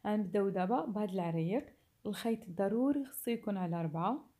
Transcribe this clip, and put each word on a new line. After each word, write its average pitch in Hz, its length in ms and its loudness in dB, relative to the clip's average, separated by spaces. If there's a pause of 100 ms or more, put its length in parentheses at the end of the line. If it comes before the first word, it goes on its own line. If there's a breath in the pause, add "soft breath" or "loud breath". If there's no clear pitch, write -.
غنبداو 202 420 2
دابا 196 360 2
بهاد 208 260 -2
العريق. 175 560 0 (400 soft breath)
الخيط 220 440 -2
ضروري 233 540 2
خصو - 260 -6
يكون 226 260 -2
على 170 260 0
ربعة 170 460 -2 (120)